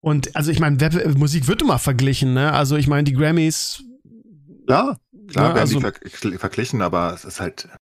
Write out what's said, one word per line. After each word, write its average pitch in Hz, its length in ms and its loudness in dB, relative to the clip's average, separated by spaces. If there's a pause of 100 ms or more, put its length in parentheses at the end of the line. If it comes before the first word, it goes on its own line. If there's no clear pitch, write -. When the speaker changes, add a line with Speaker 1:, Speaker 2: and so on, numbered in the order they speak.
Speaker 1:
Und 151 340 -2
also 151 140 -2
ich 151 100 0
mein, 147 220 2
Web-, 156 340 0
Musik 143 320 2
wird 165 140 0
immer 214 160 2
verglichen, 131 560 0
ne? 139 200 2
Also 143 220 2
ich 139 120 2
mein, 147 180 2
die 139 80 2
Grammys 156 720 0 (840)
Speaker 2:
Klar, 202 340 0 (300)
klar 104 200 2
Speaker 1:
Ja, - 60 -2
Speaker 2:
werden 170 40 2
Speaker 1:
also 135 200 0
Speaker 2:
die - 300 -6
ver-, 92 300 -8
verglichen, 110 420 -4
aber 87 320 -2
es 90 100 -16
ist - 160 -16
halt - 280 -10 (180)